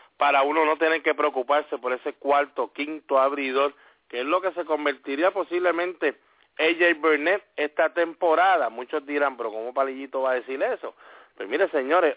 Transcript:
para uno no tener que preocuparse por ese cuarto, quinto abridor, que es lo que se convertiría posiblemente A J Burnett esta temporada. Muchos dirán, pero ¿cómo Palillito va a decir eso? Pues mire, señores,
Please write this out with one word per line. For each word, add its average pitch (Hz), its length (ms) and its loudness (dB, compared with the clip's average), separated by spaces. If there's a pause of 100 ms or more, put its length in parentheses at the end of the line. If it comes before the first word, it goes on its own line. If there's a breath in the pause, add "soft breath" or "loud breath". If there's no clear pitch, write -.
(160 loud breath)
para 139 260 4
uno 151 220 2
no 156 120 2
tener 160 260 0
que 151 120 2
preocuparse 143 640 -2
por 123 140 -4
ese 131 220 -6
cuarto, 139 580 -2
quinto 147 460 -2
abridor, 139 560 0 (340 soft breath)
que 120 120 -8
es 131 60 -4
lo 175 140 0
que 185 120 -2
se 170 120 -6
convertiría 147 640 -2
posiblemente 175 880 -2 (420 soft breath)
A 151 60 0
J 170 340 4
Burnett 156 460 0 (120)
esta 151 380 -2
temporada. 170 760 2
Muchos 127 360 -8
dirán, 143 300 -2
pero 113 160 -6
¿cómo 113 200 -8
Palillito 135 500 -4
va 131 100 0
a - 20 0
decir 127 260 -6
eso? 202 360 -6 (400 loud breath)
Pues 98 120 -10
mire, 160 200 0
señores, 151 480 2